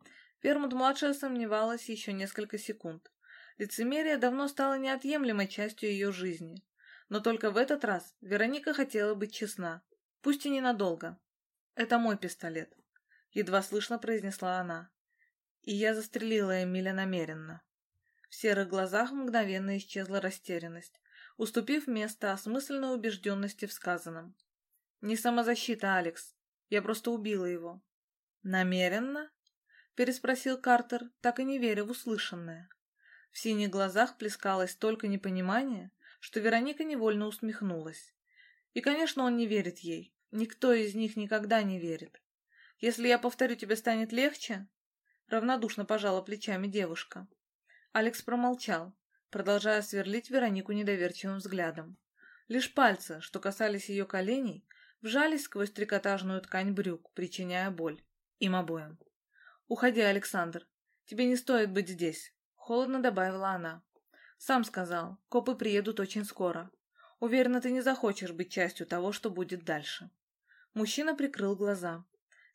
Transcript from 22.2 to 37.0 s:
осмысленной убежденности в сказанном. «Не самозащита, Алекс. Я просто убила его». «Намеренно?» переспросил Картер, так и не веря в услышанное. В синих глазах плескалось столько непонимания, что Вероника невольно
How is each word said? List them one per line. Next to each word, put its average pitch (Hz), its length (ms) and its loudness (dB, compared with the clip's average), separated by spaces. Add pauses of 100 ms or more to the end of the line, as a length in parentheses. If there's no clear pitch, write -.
осмысленной 262 600 -4
убежденности 202 720 -2
в 202 80 -8
сказанном. 170 640 -6 (640)
«Не 214 160 0
самозащита, 233 800 2
Алекс. 165 400 -2 (340)
Я 208 120 2
просто 220 300 -2
убила 208 340 0
его». 175 360 -6 (600)
«Намеренно?» 185 880 2 (640)
переспросил 254 640 0
Картер, 240 520 4 (100)
так 240 200 0
и 262 40 -2
не 269 160 0
веря 208 240 2
в 208 80 -6
услышанное. 180 800 -6 (640)
В - 80 -14
синих 208 300 0
глазах 196 480 2
плескалось 190 540 0
столько 220 360 -2
непонимания, 196 840 -2 (300)
что - 180 -6
Вероника 233 460 2
невольно 220 420 2